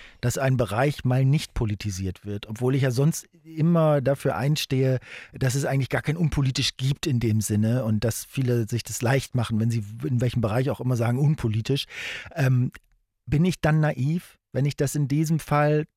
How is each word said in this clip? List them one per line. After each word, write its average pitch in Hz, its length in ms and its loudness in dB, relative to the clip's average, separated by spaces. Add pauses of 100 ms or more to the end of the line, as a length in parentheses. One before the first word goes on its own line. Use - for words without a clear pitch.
(220)
dass - 180 -2
ein 131 180 2
Bereich 123 460 0
mal 131 220 2
nicht 143 280 0
politisiert 98 720 -4
wird, 104 220 -10
obwohl 123 260 -2
ich 139 80 2
ja 127 80 2
sonst 139 380 0 (160)
immer 160 580 2
dafür 135 340 0
einstehe, 131 640 0 (340)
dass 127 200 0
es 139 120 -2
eigentlich 135 240 0
gar 127 120 -2
kein 151 160 -2
unpolitisch 135 600 0
gibt 135 280 -2
in 127 140 0
dem 110 220 2
Sinne 110 420 2
und 110 200 0
dass - 220 -2
viele 120 420 0
sich 117 160 -2
das - 180 -10
leicht 127 340 0
machen, 113 240 0
wenn 113 100 2
sie 117 140 -2 (200)
in 123 180 0
welchem 123 200 0
Bereich 120 280 0
auch - 100 -4
immer 127 160 -2
sagen, 117 240 0
unpolitisch. 135 680 0 (480)
Ähm, 131 380 2 (540)
bin 151 200 2
ich 185 160 -2
dann 156 200 2
naiv, 151 580 -2 (120)
wenn 131 140 0
ich 143 100 -2
das 143 200 -2
in 147 120 0
diesem 156 320 2
Fall 151 460 2 (120)